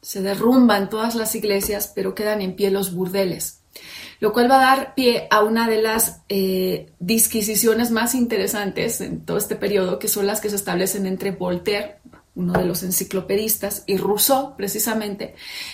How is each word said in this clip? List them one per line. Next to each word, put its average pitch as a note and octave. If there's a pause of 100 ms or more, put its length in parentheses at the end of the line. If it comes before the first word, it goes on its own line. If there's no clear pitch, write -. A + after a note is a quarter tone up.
se -
derrumban G3+
todas A3+
las A3
iglesias, G3+
pero F#3+
quedan G#3
en F#3
pie G3
los F#3+
burdeles. F3+ (580)
Lo G#3+
cual A#3+
va C4+
a C4
dar -
pie A#3+
a G#3+
una A3+
de A3
las, -
eh, F#3
disquisiciones A3
más A#3
interesantes G#3
en -
todo F3
este G#3
periodo, F#3+
que G#3+
son G3+
las G#3
que G#3
se G3+
establecen F#3+
entre F#3+
Voltaire, F3+ (380)
uno F3
de F3+
los F3+
enciclopedistas, G3
y G3
Rousseau, G#3
precisamente, G#3 (400)